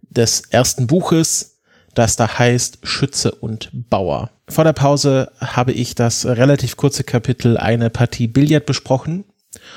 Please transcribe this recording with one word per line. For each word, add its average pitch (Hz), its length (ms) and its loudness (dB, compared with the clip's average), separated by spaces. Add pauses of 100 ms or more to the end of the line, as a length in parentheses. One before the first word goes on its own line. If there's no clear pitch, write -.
des - 380 -2 (100)
ersten 123 360 0
Buches, 165 680 0 (380)
das 117 200 2
da 113 220 -2
heißt 120 460 0
Schütze - 480 -4
und - 400 -10 (180)
Bauer. 90 400 -2 (180)
Vor - 160 2
der 160 100 4
Pause 139 680 2
habe 127 320 -2
ich - 240 -4
das 117 300 0
relativ 123 520 2
kurze - 260 0
Kapitel 120 540 0
Eine 117 320 0
Partie 120 380 -2
Billard 147 380 2
besprochen. 156 580 -2 (540)